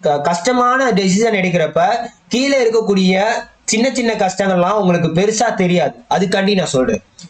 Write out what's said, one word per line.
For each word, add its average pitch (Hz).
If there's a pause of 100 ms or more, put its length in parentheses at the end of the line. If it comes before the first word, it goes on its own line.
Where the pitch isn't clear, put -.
க-, 147
கஷ்டமான 247
டெசிஷன் 196
எடுக்கிறப்ப 170 (420)
கீழே 277
இருக்கக்கூடிய 190 (400)
சின்ன 247
சின்ன 233
கஷ்டங்கள்லாம் 185
உங்களுக்கு 180
பெருசா 220
தெரியாது. 175 (140)
அதுக்காண்டி 196
நான் 175
சொல்றேன். 127 (280)